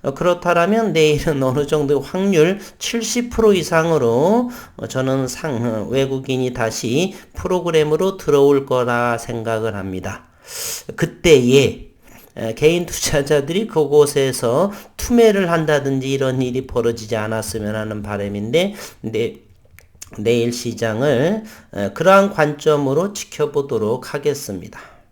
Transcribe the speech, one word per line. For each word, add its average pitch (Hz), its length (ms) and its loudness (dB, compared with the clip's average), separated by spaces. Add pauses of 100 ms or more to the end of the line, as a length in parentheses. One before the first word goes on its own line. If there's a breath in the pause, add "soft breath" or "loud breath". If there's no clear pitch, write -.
어, 135 120 -4
그렇다라면 175 760 2
내일은 151 520 2
어느 139 240 0
정도 147 320 0
확률 185 580 2 (220 loud breath)
칠십 240 500 -4
프로 214 240 4
이상으로, 160 960 2 (280 loud breath)
어, - 100 -8
저는 131 400 -2
상-, 123 360 -4
어, 110 240 -4
외국인이 131 640 -2
다시 123 640 -2 (200 loud breath)
프로그램으로 170 800 0
들어올 143 500 4
거라 120 500 0
생각을 113 600 -4
합니다. 92 480 -8 (720 loud breath)
그때에, 135 920 4 (460 loud breath)
에, 113 180 -6
개인 170 300 2
투자자들이 151 840 -2
그곳에서 143 1040 2 (240 loud breath)
투매를 214 560 4
한다든지 139 600 0
이런 131 300 0
일이 127 240 -4
벌어지지 113 480 -2
않았으면 107 640 -4
하는 107 260 -6
바람인데, 104 720 -2 (280 loud breath)
네, 113 440 -4 (680)
내일 117 360 2
시장을, 123 880 0 (300 loud breath)
어, 98 200 -4
그러한 196 380 4
관점으로 151 840 0
지켜보도록 139 1000 -4
하겠습니다. 135 680 -6 (320)